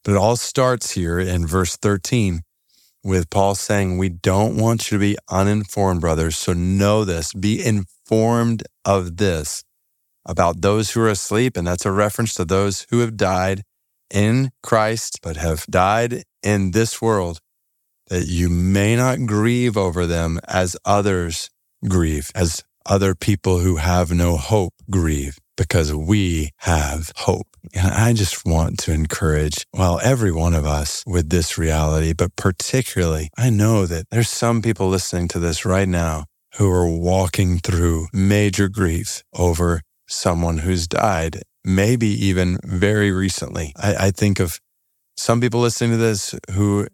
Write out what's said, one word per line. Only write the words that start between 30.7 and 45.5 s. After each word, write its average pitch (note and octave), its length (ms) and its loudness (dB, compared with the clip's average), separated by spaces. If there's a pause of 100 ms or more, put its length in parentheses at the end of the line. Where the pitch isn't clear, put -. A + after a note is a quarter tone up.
with E2+ 240 0
this E2+ 280 0
reality, D#2 560 0
but F2+ 240 -2
particularly, F2 1000 -2
I B2 120 2
know G#2 360 2
that E2 240 -6
there's A#2 200 0
some A#2 320 0
people G2+ 260 0
listening F2+ 420 -2
to F2 100 -4
this E2+ 260 -2
right F#2+ 240 2
now D#2+ 380 -2 (280)
who G2+ 160 4
are F2+ 160 4
walking F2+ 720 0
through E2+ 540 0
major G2+ 560 2
grief F#2 520 -2 (120)
over E2+ 480 2 (260)
someone E2+ 520 -2
who's E2+ 280 -2
died, E2 560 -2 (220)
maybe G#2+ 420 2
even F#2 560 0
very G2+ 480 0
recently. F2+ 640 -4
I, G2 320 0
I G2 40 2
think G2 280 0
of F2 220 -4 (560)
some A#2 240 0
people A#2+ 180 0